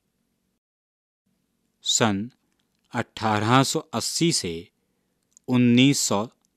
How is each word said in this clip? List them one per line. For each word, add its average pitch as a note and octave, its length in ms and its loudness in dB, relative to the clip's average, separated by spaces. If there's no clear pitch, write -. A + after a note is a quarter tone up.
सन A2 500 -2
अठारह A2 720 0
सौ - 160 -2
अस्सी D#3 520 -4
से E2+ 400 -8
उन्नीस B2 520 4
सौ G#2+ 300 -2